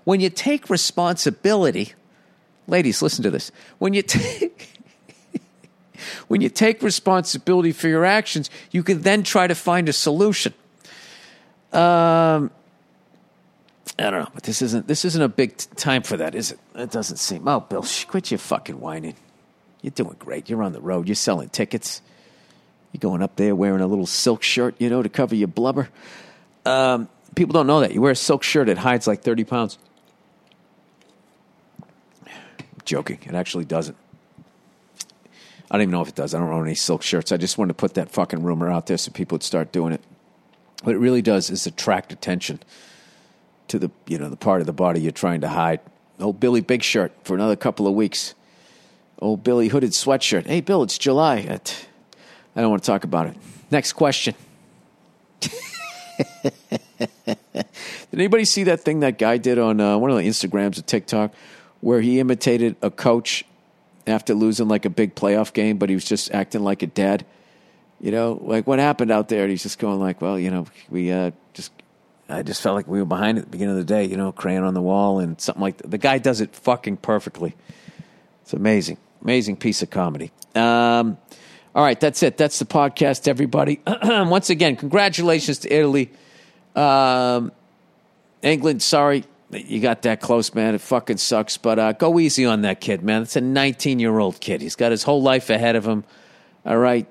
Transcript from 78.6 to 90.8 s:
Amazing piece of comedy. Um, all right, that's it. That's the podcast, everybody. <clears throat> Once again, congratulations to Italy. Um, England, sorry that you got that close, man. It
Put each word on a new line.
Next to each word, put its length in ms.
Amazing 320
piece 260
of 80
comedy. 440
Um, 640
all 80
right, 160
that's 260
it. 120
That's 240
the 60
podcast, 640
everybody. 540
<clears throat> 200
Once 460
again, 260
congratulations 840
to 140
Italy. 380
Um, 800
England, 400
sorry 420
that 160
you 120
got 220
that 180
close, 340
man. 220
It 60